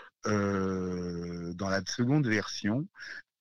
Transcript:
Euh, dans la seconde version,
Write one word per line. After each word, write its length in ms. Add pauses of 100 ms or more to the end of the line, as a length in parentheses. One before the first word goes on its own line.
(260)
Euh, 1300
dans 140
la 180
seconde 400
version, 600 (540)